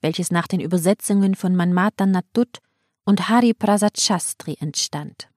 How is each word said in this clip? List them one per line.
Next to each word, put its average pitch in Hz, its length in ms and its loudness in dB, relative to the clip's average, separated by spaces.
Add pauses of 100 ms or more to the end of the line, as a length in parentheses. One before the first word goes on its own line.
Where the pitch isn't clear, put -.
welches 160 300 -4
nach 170 160 0
den 185 120 -2
Übersetzungen 196 760 0
von 185 200 -2
Manmata 185 500 0
Natut 190 540 -2 (460)
und 202 240 2
Hari 233 240 4
Prasad 208 460 0
Shastri - 600 -4
entstand. - 760 -8